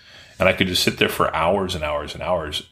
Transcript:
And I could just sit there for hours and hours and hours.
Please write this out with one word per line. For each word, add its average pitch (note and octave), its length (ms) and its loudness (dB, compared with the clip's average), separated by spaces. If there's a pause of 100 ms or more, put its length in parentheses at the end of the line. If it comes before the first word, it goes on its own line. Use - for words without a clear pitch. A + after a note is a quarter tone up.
(380)
And F2+ 80 4
I F#2+ 60 6
could F#2+ 140 2
just F2+ 160 0
sit - 160 0
there - 100 2
for - 260 0
hours F2+ 400 0
and D#2+ 80 -4
hours D2+ 300 -4
and - 100 -10
hours. D#2+ 500 -4